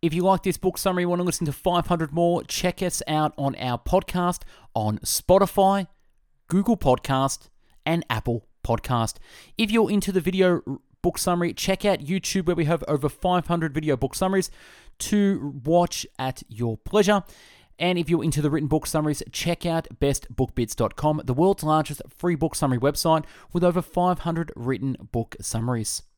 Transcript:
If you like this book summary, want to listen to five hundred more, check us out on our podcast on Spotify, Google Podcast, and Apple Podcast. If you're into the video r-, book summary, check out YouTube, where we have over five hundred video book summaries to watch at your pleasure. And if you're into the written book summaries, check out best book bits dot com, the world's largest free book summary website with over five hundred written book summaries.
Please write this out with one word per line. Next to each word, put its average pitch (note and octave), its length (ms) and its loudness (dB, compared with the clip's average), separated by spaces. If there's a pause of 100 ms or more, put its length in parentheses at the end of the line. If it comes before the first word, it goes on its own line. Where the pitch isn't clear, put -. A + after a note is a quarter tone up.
If E3 140 0
you F3 80 0
like F#3+ 220 2
this F#3 120 0
book F#3 220 -2
summary, F3+ 280 0
want F3 120 0
to F3+ 60 -2
listen E3+ 220 -2
to C#3+ 60 -2
five F3 360 0
hundred E3 240 0
more, E3+ 320 2
check - 380 -2
us F3+ 260 -2
out D#3 280 0
on C#3 200 -2
our B2 220 -4
podcast F3+ 640 0 (320)
on G#2+ 240 0
Spotify, F#3+ 880 4 (580)
Google G3 300 2
Podcast, C3+ 720 0 (360)
and E3+ 240 0
Apple A2+ 380 -2 (180)
Podcast. A#2 520 0 (400)
If G#3+ 160 0
you're A3+ 180 4
into G3+ 220 0
the F#3 80 2
video F3+ 460 2
r-, C3+ 120 -6 (240)
book F3 160 0
summary, F3 340 0
check - 320 -2
out G3+ 160 2
YouTube, F3+ 460 -2
where F3 100 0
we E3+ 80 0
have D#3+ 240 0
over D3 200 0
five F3+ 380 0
hundred D#3+ 280 -2
video D3+ 220 0
book B2+ 180 -4
summaries F#3+ 360 0 (480)
to F#3 680 0
watch F3 400 2 (140)
at C3 300 -6
your A2+ 300 -4
pleasure. G3+ 440 2 (580)
And F3 160 0
if E3 140 -2
you're E3 140 2
into D3+ 180 0
the D3 80 2
written D3+ 180 0
book D#3 200 0
summaries, D3+ 420 -2
check - 340 -4
out E3 220 -2 (140)
best - 340 0
book - 200 -2
bits A#2+ 200 -2
dot G#2+ 200 0
com, D#3 300 0
the B2 100 -2
world's F#3+ 280 2
largest D#3 460 0
free F3 260 -2
book D#3 200 -2
summary B2+ 240 0
website D3 460 2 (280)
with F3 120 0
over F3 180 4
five F3+ 380 0
hundred E3 340 -4
written B2 420 -4 (160)
book A#2 280 -2
summaries. A2+ 640 -4 (160)